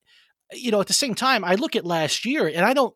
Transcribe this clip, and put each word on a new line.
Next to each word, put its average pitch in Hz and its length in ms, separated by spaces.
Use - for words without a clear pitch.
you 240 160
know, 202 120
at 190 40
the 196 60
same 254 220
time, 240 320
I 180 80
look 247 220
at 175 100
last 165 400
year, 262 200
and 165 200
I 262 80
don't, 262 220